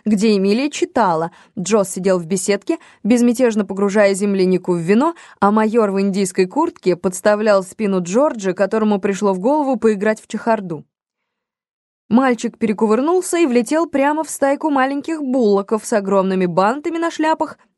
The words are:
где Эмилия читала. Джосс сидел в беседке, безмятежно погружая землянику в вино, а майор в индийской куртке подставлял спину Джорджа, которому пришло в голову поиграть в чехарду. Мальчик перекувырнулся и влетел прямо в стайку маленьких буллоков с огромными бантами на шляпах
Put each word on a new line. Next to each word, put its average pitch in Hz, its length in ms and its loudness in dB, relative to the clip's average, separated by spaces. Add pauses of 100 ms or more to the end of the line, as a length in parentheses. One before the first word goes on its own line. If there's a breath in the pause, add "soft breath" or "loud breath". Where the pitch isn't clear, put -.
где 214 320 2
Эмилия 202 320 0
читала. 190 640 -2 (280 soft breath)
Джосс 190 300 0
сидел 185 300 0
в 170 80 -8
беседке, 202 500 -2 (260 loud breath)
безмятежно 233 640 2
погружая 196 480 2
землянику 185 640 0
в 170 60 -2
вино, 226 340 2 (260 loud breath)
а 202 100 4
майор 220 400 2
в 196 80 -2
индийской 196 460 0
куртке 190 520 -2
подставлял 208 680 0
спину 190 400 -2
Джорджа, 208 500 0
которому 208 480 0
пришло 202 320 0
в 185 60 -4
голову 269 380 0
поиграть 214 440 0
в - 60 -20
чехарду. 202 580 -4 (1300)
Мальчик 240 480 0
перекувырнулся 247 800 0
и 339 80 2
влетел 262 400 0
прямо 302 360 0
в 302 60 -8
стайку 277 400 -2
маленьких 285 540 -2
буллоков 214 640 0
с - 80 -4
огромными 190 500 0
бантами 233 540 0
на 330 120 -2
шляпах 311 460 -2 (220 soft breath)